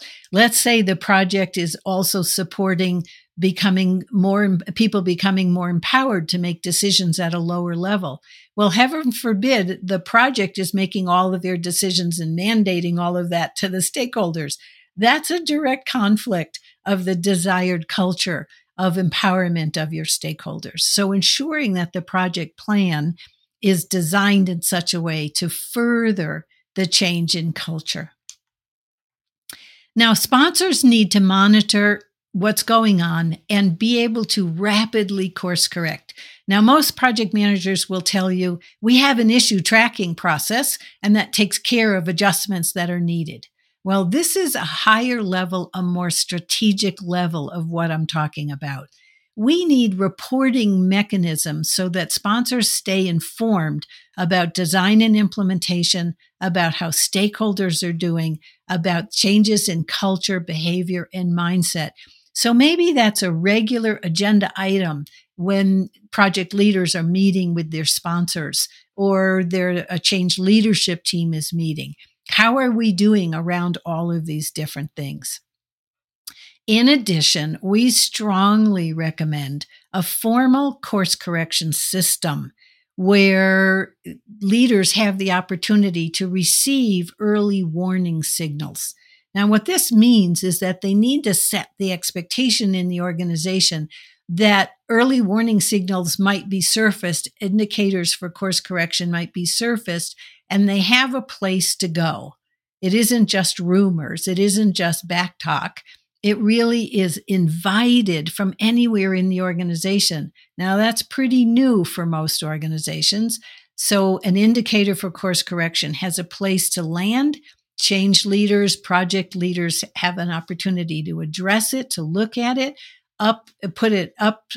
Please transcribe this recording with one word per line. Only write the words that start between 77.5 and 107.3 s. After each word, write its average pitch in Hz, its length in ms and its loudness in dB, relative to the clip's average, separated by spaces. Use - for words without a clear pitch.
we 214 260 2
strongly 202 1040 2
recommend 156 720 -4
a 185 80 0
formal 254 720 2
course 185 300 0
correction 165 580 -4
system 151 800 -4
where 190 960 4
leaders 214 500 4
have 202 240 0
the 190 160 -2
opportunity 180 760 0
to 190 180 -4
receive 185 920 0
early 208 460 0
warning 175 580 -2
signals. - 720 -6
Now, 202 100 2
what 214 200 4
this 359 260 0
means 214 500 6
is 185 180 0
that 185 200 -4
they 196 140 0
need 254 300 2
to 202 100 0
set - 340 -2
the 190 140 -2
expectation 196 800 -2
in 180 140 -2
the 175 140 -4
organization 170 880 -2
that 196 400 2
early 247 320 4
warning 220 400 2
signals 185 580 -2
might 196 300 0
be 190 140 -2
surfaced, 190 640 0
indicators 196 760 0
for 175 160 -10
course 190 300 -4
correction 175 500 -4
might 170 240 -4
be 175 100 -4
surfaced, 202 720 -4
and 196 180 4
they 196 120 2
have 247 360 0
a 262 60 -6
place 190 560 -4
to 190 100 -6
go. 160 500 -6
It 185 140 0
isn't 233 320 2
just 185 320 -2
rumors. 175 680 0
It 185 120 -2
isn't 202 340 2
just 170 340 -2
back 175 320 -2
talk. 151 440 -6
It 208 160 0
really 233 460 2
is 185 440 -2
invited 190 1040 2